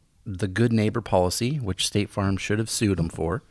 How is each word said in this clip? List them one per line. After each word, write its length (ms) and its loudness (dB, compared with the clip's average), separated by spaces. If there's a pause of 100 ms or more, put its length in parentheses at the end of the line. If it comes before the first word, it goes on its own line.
(260)
the 220 -4
Good 260 2
Neighbor 280 2
Policy, 560 2
which 280 -4
State 240 0
Farm 280 0
should 220 -2
have 100 -2
sued 300 2
him 100 0
for, 400 -4